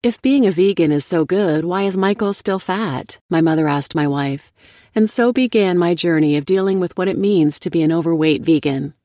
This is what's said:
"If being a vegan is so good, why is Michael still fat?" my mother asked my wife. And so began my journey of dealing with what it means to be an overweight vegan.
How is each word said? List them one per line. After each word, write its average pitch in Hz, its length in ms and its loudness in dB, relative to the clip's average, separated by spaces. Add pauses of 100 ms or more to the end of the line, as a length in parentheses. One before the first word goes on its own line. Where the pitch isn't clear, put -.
"If 240 200 -2
being 262 260 4
a 208 40 2
vegan 175 400 2
is 147 140 0
so 165 180 0
good, 165 420 0
why 185 180 -2
is 190 140 -2
Michael 202 360 0
still 190 260 -4
fat?" 185 600 -6 (100)
my 165 120 2
mother 160 260 2
asked 143 260 -2
my 147 140 -2
wife. 139 440 -4 (440)
And 214 120 2
so 240 240 0
began 220 460 0
my 175 160 2
journey 160 420 2
of 147 100 -2
dealing 190 340 0
with 175 180 -4
what 185 100 -2
it 190 100 -4
means 185 420 2
to 185 100 -6
be 165 140 0
an 160 80 2
overweight 156 500 0
vegan. 143 640 0